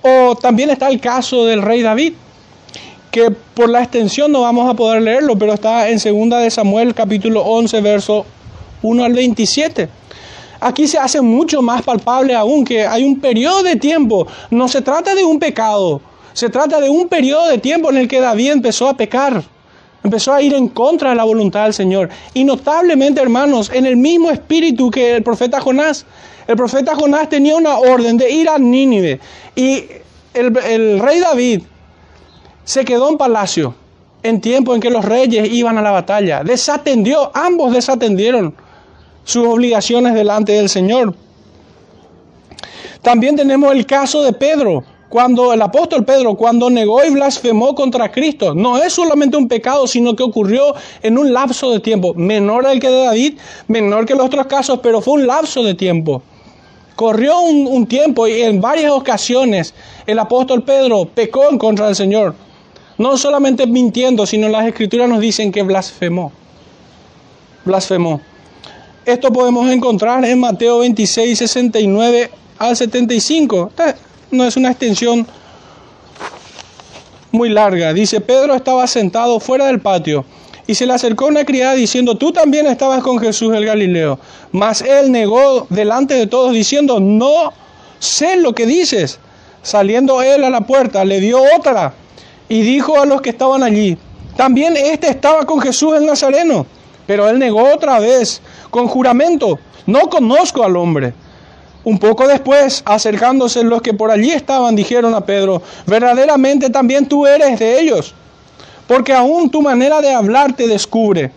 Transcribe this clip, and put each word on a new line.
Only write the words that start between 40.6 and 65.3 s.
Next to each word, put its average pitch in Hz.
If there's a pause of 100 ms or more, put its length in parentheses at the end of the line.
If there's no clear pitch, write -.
Señor. 202 (1900)
También 240
tenemos 277
el 269
caso 277
de 254
Pedro, 269 (260)
cuando 247
el 220
apóstol 294
Pedro, 262
cuando 233
negó 233
y 330
blasfemó 269
contra 247
Cristo. 277
No 175
es 349
solamente 294
un 277
pecado, 247
sino 240
que 254
ocurrió 240 (280)
en 220
un 277
lapso 262
de 226
tiempo, 185
menor 208
al 269
que 269
de 262
David, 254 (300)
menor 220
que 269
los 254
otros 262
casos, 269
pero 226
fue 262
un 277
lapso 285
de 202
tiempo. 165 (720)
Corrió 226
un, 302
un 247
tiempo 240
y 220
en 214
varias 294
ocasiones 247 (340)
el 214
apóstol 254
Pedro 254
pecó 233
en 277
contra 214
del 202
Señor. 196 (640)
No 262
solamente 277
mintiendo, 240
sino 214
las 220
Escrituras 233
nos 226
dicen 214